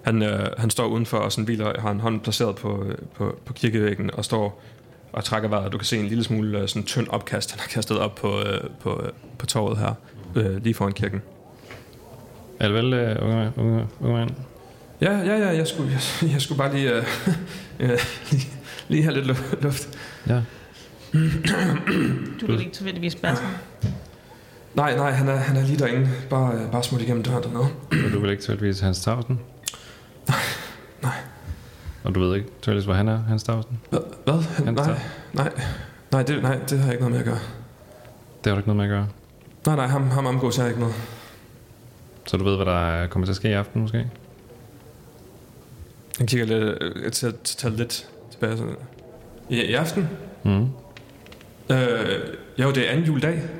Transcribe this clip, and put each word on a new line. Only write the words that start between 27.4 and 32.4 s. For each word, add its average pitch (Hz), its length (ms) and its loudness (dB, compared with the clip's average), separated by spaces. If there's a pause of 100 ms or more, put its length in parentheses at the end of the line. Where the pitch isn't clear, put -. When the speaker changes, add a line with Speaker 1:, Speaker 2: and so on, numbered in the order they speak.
Speaker 1:
dernede. 117 200 0 (420)
Speaker 2:
Og 101 80 2
du 101 60 2
vil 101 120 2
ikke 101 120 0
tilfældigvis 101 360 0
Hans 95 220 2
Tausen? 120 380 0 (880)
Speaker 1:
Nej, - 100 2 (640)
nej. 131 120 0 (880)
Speaker 2:
Og 92 120 0
du 92 40 4
ved 90 160 4
ikke 101 140 -2